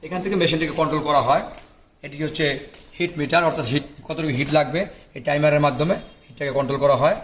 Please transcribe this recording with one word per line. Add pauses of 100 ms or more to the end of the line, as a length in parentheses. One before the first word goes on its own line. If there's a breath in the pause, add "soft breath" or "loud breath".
এখান
থেকে
মেশিনটিকে
কন্ট্রোল
করা
হয়। (600)
এটি
হচ্ছে (540)
হিট
মিটার,
অর্থাৎ
হিট, (240)
কতটুকু
হিট
লাগবে (300 loud breath)
এই
টাইমারের
মাধ্যমে (320)
হিটটাকে
কন্ট্রোল
করা
হয়।